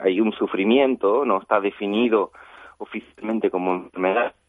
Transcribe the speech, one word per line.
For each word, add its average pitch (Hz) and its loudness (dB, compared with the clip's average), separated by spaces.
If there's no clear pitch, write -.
hay 95 2
un 110 2
sufrimiento, 113 2
no 101 0
está 107 0
definido 104 0
oficialmente 107 -6
como 92 -2
enfermedad, 92 -2